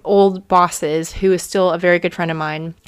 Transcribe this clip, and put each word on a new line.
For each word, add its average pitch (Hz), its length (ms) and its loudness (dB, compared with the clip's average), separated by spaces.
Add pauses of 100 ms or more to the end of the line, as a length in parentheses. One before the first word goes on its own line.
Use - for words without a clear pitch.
old 196 460 2
bosses, 165 640 0
who 190 180 0
is 180 100 0
still 185 300 0
a 165 60 -2
very 180 220 2
good 170 140 -4
friend 165 160 -4
of 160 60 -4
mine, 156 400 -8 (120)